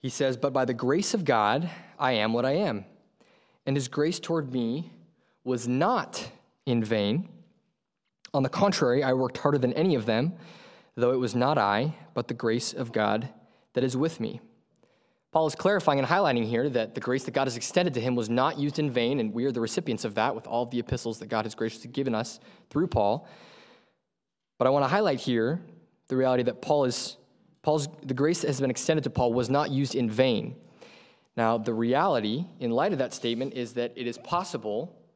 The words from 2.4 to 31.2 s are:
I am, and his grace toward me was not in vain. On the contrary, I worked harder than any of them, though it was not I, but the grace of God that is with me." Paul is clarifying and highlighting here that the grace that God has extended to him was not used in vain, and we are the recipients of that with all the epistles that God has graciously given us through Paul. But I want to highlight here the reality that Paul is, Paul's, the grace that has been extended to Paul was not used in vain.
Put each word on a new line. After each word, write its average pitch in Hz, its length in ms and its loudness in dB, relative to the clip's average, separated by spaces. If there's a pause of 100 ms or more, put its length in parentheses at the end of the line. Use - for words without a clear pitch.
I 135 80 2
am, 143 320 -2 (800)
and 135 100 -2
his 131 140 -2
grace 160 320 0
toward 156 320 -2
me 127 400 -2 (520)
was 123 220 -2
not 160 640 -2 (360)
in 117 180 2
vain. 107 460 0 (1040)
On 139 80 2
the 147 80 0
contrary, 147 520 2
I 131 120 2
worked 127 240 -2
harder 147 180 2
than 123 160 2
any 170 220 2
of 113 100 0
them, 120 300 2 (600)
though 123 180 2
it 131 60 2
was 120 160 -2
not 131 220 4
I, 110 380 2 (180)
but 117 160 -4
the 117 60 -4
grace 117 400 -2
of 117 180 -6
God 107 380 0 (420)
that 123 100 0
is 131 140 -2
with 160 240 -2
me." 113 220 -6 (880)
Paul 160 140 4
is 147 80 -2
clarifying 175 460 2
and 131 60 0
highlighting 143 400 2
here 120 220 0
that 117 260 -2
the - 60 -6
grace 127 240 -2
that 127 80 -8
God 135 140 0
has 120 100 -4
extended 175 380 0
to 123 60 0
him 123 140 0
was 113 140 -2
not 127 300 0
used 143 200 -2
in 151 120 0
vain, 123 300 0
and 107 120 -2
we 117 140 -2
are 135 60 0
the 117 100 -2
recipients 139 420 -2
of 104 120 -4
that 113 180 0
with 113 120 -12
all 120 200 -2
the 120 140 -4
epistles 117 400 -6
that 110 100 -12
God 110 160 -2
has 110 80 -8
graciously 113 360 -6
given 131 240 -2
us 113 260 -4 (280)
through 170 200 0
Paul. 110 380 0 (1300)
But 127 80 4
I 127 40 6
want 143 120 4
to 131 60 2
highlight 170 320 2
here 123 400 0 (480)
the 131 80 -2
reality 127 260 2
that 117 180 -2
Paul 147 240 2
is, - 320 -4 (460)
Paul's, 151 240 2 (160)
the 131 100 -6
grace 147 280 0
that 208 80 -2
has 131 120 -2
been 135 100 0
extended 151 340 0
to - 60 -2
Paul 123 220 2
was 120 160 2
not 143 220 2
used 135 240 0
in 117 160 0
vain. 117 460 2 (800)